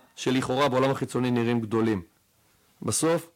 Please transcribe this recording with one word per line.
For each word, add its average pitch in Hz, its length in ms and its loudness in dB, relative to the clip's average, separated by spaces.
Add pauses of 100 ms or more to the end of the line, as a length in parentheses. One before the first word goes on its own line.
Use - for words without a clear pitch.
(160)
שלכאורה 131 540 0
בעולם 131 200 2
החיצוני 127 420 -2
נראים 120 300 0
גדולים. 110 400 0 (800)
בסוף, 160 540 0